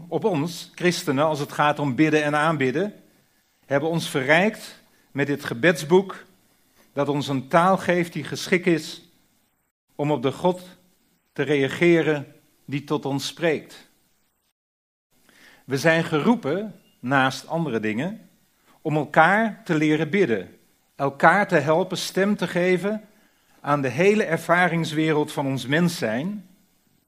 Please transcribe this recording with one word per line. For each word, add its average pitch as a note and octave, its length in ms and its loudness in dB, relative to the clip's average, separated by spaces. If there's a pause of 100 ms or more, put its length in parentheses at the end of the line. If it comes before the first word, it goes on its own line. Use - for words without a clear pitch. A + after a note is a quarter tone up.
op D#3 160 -4
ons, E3+ 500 -4
christenen, D#3+ 500 0
als D#3 140 0
het C#3+ 140 -8
gaat D3 260 2
om C#3+ 160 -2
bidden D3+ 280 2
en D3 140 0
aanbidden, D3+ 580 0 (720)
hebben C#3+ 220 -2
ons E3+ 200 -4
verrijkt E3 720 0 (280)
met C#3 160 -2
dit C#3 180 -4
gebedsboek D#3+ 800 0 (680)
dat C#3+ 160 -2
ons C#3 200 -2
een C3 200 -4
taal F3+ 280 4
geeft F3 360 -2
die D3 120 -8
geschikt F3+ 420 -4
is D#3+ 360 -2 (920)
om D3 160 -4
op C3 120 -2
de B2+ 100 0
God F3+ 300 -2 (680)
te D3 100 -4
reageren D3 920 2 (300)
die C#3 200 -8
tot D3 200 -4
ons C3+ 220 -4
spreekt. - 640 -4 (1800)
We C3+ 140 -4
zijn D#3+ 260 2
geroepen, F3 760 0 (200)
naast C3 460 0
andere D3 340 -4
dingen, B2 480 -6 (540)
om D#3 140 -2
elkaar F3 680 2
te E3+ 100 -2
leren D3+ 360 0
bidden, A#2+ 480 0 (380)
elkaar E3 520 2
te F3 80 2
helpen D#3+ 420 0
stem G3 380 -2
te F3 120 -4
geven F#3 600 -2 (520)
aan C#3+ 220 0
de C3 60 -2
hele G3 360 2
ervaringswereld D#3+ 1080 0
van C#3+ 140 -4
ons C3+ 200 -4
mens E3+ 320 2
zijn D3+ 500 -6 (600)